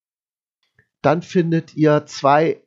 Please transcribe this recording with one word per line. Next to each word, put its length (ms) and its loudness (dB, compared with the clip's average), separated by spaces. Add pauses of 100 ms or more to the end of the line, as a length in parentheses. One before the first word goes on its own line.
(1040)
dann 200 0
findet 520 -4
ihr 320 2
zwei 600 0